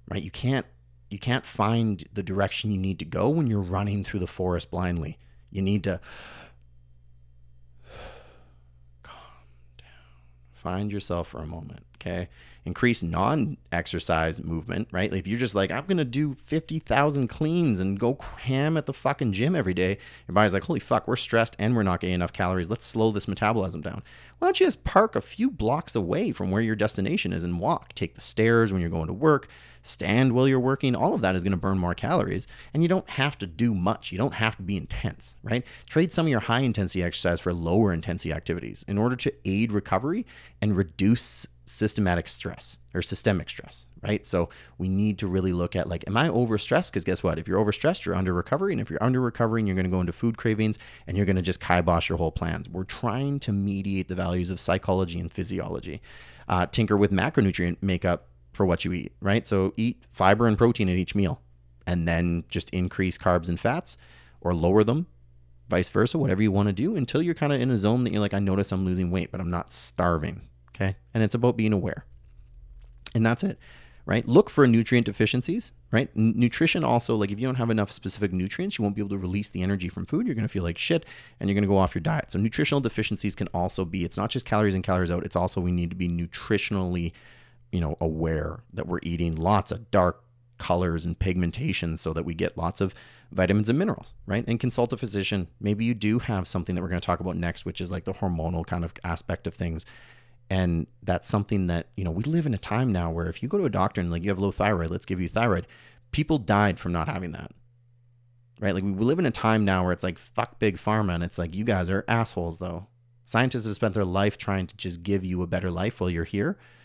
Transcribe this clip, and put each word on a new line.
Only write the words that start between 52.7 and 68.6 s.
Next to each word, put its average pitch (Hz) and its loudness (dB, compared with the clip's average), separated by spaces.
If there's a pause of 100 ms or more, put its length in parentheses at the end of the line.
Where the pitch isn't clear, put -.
trying 135 -4
to 107 -4
mediate 98 -2
the 92 -8
values 90 -2
of 90 -4
psychology 90 0
and 85 -6
physiology. 85 -6 (460)
Uh, 90 2
tinker 107 2
with 101 6
macronutrient 95 2
makeup 92 0 (240)
for 101 0
what 87 2
you 82 -2
eat, - -6 (100)
right? 101 2
So 95 2
eat 117 -2
fiber 107 6
and 107 6
protein 117 4
at 90 2
each 92 0
meal, 95 2 (440)
and 87 0
then 85 2
just - -6
increase 92 -2
carbs 87 2
and 85 -2
fats - -2 (420)
or 87 0
lower 92 6
them, 147 0 (600)
vice 90 2
versa, 110 2
whatever 107 2
you 101 4
wanna 101 2
do, 147 -2
until 147 0
you're 170 0
kinda 143 0
in 127 0
a 117 4
zone 110 2
that - 0
you're 104 0
like, 101 0
"I 98 0
notice 98 2